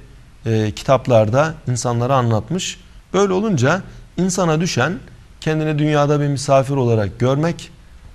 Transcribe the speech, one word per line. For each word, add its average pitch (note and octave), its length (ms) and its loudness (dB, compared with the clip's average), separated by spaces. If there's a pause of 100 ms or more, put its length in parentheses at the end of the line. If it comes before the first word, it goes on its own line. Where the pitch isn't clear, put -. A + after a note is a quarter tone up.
(460)
e, A2 300 0
kitaplarda B2+ 760 2 (140)
insanlara B2 460 -2
anlatmış. A#2+ 680 -2 (320)
Böyle F#3+ 200 2
olunca F#3 500 0 (340)
insana F3 440 0
düşen E3 380 -2 (420)
kendini D#3 380 -2
dünyada D3 420 2
bir D3 80 0
misafir C3+ 460 0
olarak A2+ 460 0
görmek C#3+ 500 0 (440)